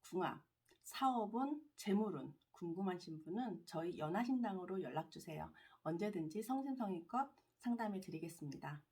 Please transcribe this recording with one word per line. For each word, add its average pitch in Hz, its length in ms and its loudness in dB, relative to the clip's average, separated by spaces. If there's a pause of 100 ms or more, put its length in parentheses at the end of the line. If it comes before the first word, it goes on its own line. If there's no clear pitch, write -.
궁합, 165 400 0 (420)
사업운, 262 760 2 (140)
재물운 190 580 2 (180)
궁금하신 175 720 -2
분은 202 420 -2
저희 170 320 -2
연하신당으로 190 840 2
연락주세요. 156 680 -4 (320)
언제든지 175 600 0
성심성의껏 262 880 0 (280)
상담해 220 420 0
드리겠습니다. 156 800 -6 (100)